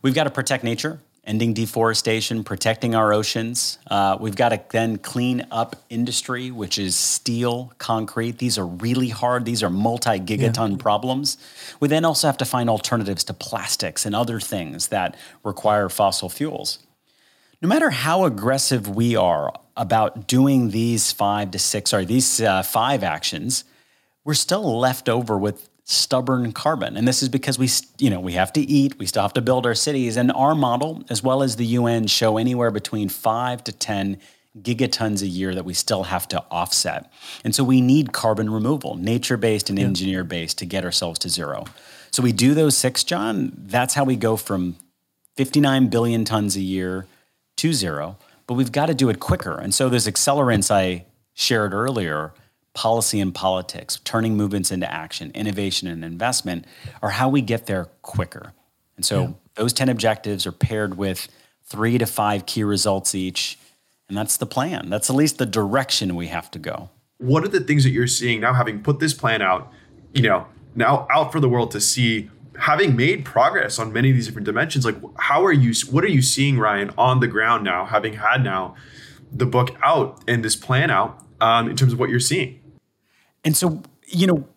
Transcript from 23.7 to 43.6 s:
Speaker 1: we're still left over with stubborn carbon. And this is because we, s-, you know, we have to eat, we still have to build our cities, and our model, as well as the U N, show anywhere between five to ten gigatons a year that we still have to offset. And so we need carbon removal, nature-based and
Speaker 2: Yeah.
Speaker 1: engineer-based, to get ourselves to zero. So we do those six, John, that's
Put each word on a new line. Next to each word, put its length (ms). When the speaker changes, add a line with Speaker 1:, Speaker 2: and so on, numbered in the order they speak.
Speaker 1:
we're 100
still 440
left 300
over 280
with 320
stubborn 640
carbon. 460
And 100
this 160
is 60
because 320
we, 60
s-, 160
you 120
know, 80
we 140
have 220
to 60
eat, 380
we 80
still 160
have 120
to 60
build 240
our 100
cities, 420
and 160
our 200
model, 560
as 140
well 220
as 100
the 120
U 200
N, 220
show 300
anywhere 340
between 360
five 560
to 80
ten 460
gigatons 600
a 60
year 260
that 100
we 100
still 300
have 240
to 220
offset. 580
And 100
so 80
we 180
need 320
carbon 380
removal, 460
nature-based 760
and 80
Speaker 2:
Yeah. 60
Speaker 1:
engineer-based, 760
to 80
get 180
ourselves 360
to 80
zero. 380
So 100
we 120
do 200
those 240
six, 280
John, 520
that's 380